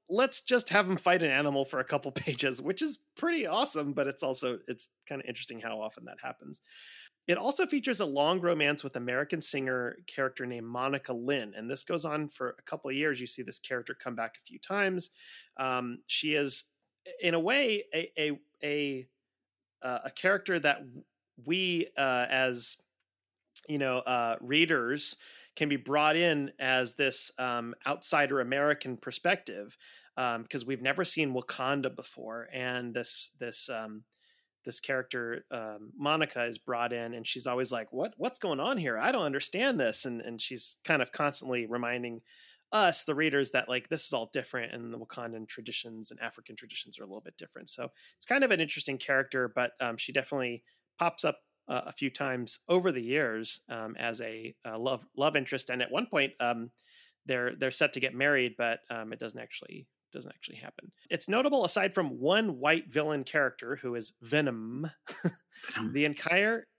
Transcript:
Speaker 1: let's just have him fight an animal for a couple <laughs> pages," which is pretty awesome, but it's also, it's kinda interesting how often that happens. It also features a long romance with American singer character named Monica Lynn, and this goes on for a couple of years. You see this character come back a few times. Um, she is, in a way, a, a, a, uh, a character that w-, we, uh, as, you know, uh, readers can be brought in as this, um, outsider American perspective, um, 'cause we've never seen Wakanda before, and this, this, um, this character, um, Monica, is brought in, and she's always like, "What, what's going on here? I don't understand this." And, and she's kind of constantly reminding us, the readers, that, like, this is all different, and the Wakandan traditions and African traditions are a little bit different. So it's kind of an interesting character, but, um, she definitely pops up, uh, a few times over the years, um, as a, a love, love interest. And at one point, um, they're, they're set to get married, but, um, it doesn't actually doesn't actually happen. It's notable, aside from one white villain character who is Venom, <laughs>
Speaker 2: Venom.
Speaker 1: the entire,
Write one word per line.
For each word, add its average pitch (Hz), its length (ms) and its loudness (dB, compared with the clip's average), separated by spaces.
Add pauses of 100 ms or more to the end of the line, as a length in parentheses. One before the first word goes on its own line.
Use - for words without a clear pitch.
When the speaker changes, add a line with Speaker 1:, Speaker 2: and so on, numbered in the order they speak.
(100)
Speaker 1:
let's 247 300 4
just 247 300 2
have 190 200 6
him 190 60 4
fight 180 260 6
an 156 80 4
animal 139 340 4
for 135 140 -2
a 127 60 0
couple 139 260 0
<laughs> - 0 -
pages," 131 500 0
which 185 220 -2
is 302 160 -2 (180)
pretty 330 300 0
awesome, 156 460 0
but 139 160 2
it's 139 160 -4
also, 127 420 0
it's - 240 -8 (160)
kinda 143 220 -8
interesting 117 320 -8
how 110 200 -6
often 107 260 -8
that - 140 -14
happens. - 400 -12 (680)
It 175 120 4
also 277 260 2
features 262 360 0
a 202 40 2
long 151 380 4
romance 151 420 4
with 135 120 -8
American 127 440 0
singer 127 560 -2 (100)
character 131 380 -2
named 120 220 -6
Monica 127 480 -2
Lynn, 120 420 -2
and 113 140 -6
this 139 120 -4
goes 165 220 -2
on 151 240 -2
for - 300 -6
a - 60 -20
couple - 260 -6
of 135 60 -2
years. 143 220 2
You 123 80 -6
see - 140 -6
this - 180 -8
character - 360 -6
come 123 200 -8
back 113 220 -4
a - 100 -20
few - 120 -18
times. 190 500 0 (480)
Um, 127 500 -2
she 151 280 0
is, 143 300 0 (580)
in 175 100 4
a 165 80 4
way, 220 440 2 (100)
a, 165 240 -2
a, 147 220 0 (220)
a, 143 440 0 (760)
uh, 127 240 -4
a 135 60 -8
character 190 480 2
that 147 220 4
w-, 131 240 -16 (420)
we, 175 500 2
uh, 127 320 4
as, 127 480 2 (920)
you 147 80 0
know, 131 220 2
uh, 120 420 0
readers 147 760 2 (400)
can 151 140 2
be 143 60 4
brought 147 400 4
in 151 420 4
as 131 340 2
this, - 460 0
um, 120 360 -2 (120)
outsider 143 540 2
American 139 580 2
perspective, 120 800 -2 (400)
um, 117 260 0
'cause 120 220 -6
we've 127 160 -2
never 135 240 2
seen 147 260 0
Wakanda 131 640 -2
before, 117 560 -12
and 123 400 -4
this, - 460 -4
this, 120 320 -6
um, 110 340 -8 (600)
this - 160 -8
character, 127 680 -4
um, 107 440 -8
Monica, 147 520 0
is 117 100 -6
brought 120 340 0
in, 117 220 -4
and 113 140 -8
she's 123 200 -4
always 127 240 0
like, 113 220 -4
"What, 185 240 -2
what's 254 220 -4
going 151 220 0
on 226 180 0
here? 131 180 0
I 165 160 4
don't 208 140 2
understand 185 520 0
this." 117 280 2
And, 120 160 -4
and 117 180 -8
she's - 440 -6
kind 151 180 4
of - 100 -2
constantly 131 540 0
reminding 120 560 -4 (500)
us, 196 320 6
the 156 100 0
readers, 139 360 4
that, 127 180 2
like, 123 220 -2
this 160 160 -2
is - 80 -2
all 113 180 -2
different, 120 400 -4
and 117 180 -8
the 117 80 -10
Wakandan 113 480 -10
traditions 113 640 -10
and - 80 -16
African 113 380 -10
traditions - 420 -12
are - 40 -16
a 101 40 -14
little 98 140 -12
bit - 160 -18
different. - 320 -16
So - 240 -8 (240)
it's - 80 -16
kind 277 180 4
of 240 100 0
an 170 80 6
interesting 147 360 -2
character, 131 580 2
but, 123 260 2
um, 117 180 -2
she - 140 -4
definitely 127 520 -2 (340)
pops 170 280 2
up, - 140 0 (280)
uh, 131 160 0
a - 80 -10
few 139 160 -2
times 127 580 -2
over 180 240 4
the 127 120 0
years, 113 680 -2
um, 113 300 -8
as 117 240 -4
a, 113 420 -10
a 113 140 -8
love, 123 260 -2 (100)
love 147 220 2
interest. 131 320 -2
And 127 140 -2
at - 80 -2
one 196 160 0
point, 139 340 2
um, 117 300 0 (560)
they're, 123 280 0
they're 131 160 0
set 147 220 2
to 131 80 -6
get 127 140 0
married, 131 420 4
but, 117 320 0
um, 110 240 -8
it 110 60 -8
doesn't 117 220 -8
actually - 480 -14 (260)
doesn't - 180 -12
actually - 240 -16
happen. - 360 -16 (180)
It's - 180 -4
notable, 262 360 4
aside 190 300 2
from 139 240 0
one 175 400 4
white 156 320 4
villain 147 340 0
character 131 520 0
who 123 180 -6
is 113 280 -8
Venom, 127 680 0 (160)
<laughs> - 160 -8 (520)
Speaker 2:
Venom. 110 180 -2
Speaker 1:
the 143 140 2
entire, 202 580 2 (140)